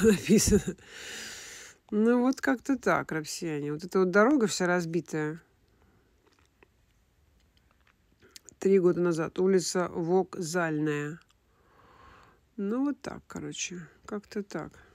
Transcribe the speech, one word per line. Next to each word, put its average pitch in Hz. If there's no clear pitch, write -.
написано. 202
Ну, 233
вот 262
как-то 269
так, 156
россияне. 151
Вот 151
эта 185
вот 185
дорога 220
вся 185
разбитая. 165
Три 196
года 175
назад. 165
Улица 185
Вокзальная. 160
Ну, 220
вот 285
так, -
короче. 156
Как-то 208
так. -